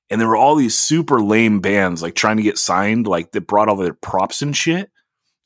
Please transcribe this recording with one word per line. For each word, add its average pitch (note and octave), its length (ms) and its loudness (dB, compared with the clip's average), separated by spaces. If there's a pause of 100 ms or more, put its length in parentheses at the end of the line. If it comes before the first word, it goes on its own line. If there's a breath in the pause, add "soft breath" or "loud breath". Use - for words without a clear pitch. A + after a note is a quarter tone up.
And G#2+ 100 -2
there A2+ 80 2
were A2+ 80 2
all C3+ 200 4
these B2+ 200 2
super D3+ 460 0
lame G#2+ 380 2
bands, F#2+ 420 0
like, F2 140 -8
trying G#2+ 220 0
to G#2+ 60 0
get G#2 140 0
signed, G#2 500 -2
like, E2+ 240 -4
that G2 160 -8
brought G#2+ 220 2
all G#2 60 2
their F2+ 180 -4
props - 480 -4
and C#3+ 160 -4
shit. F3 340 -4 (540)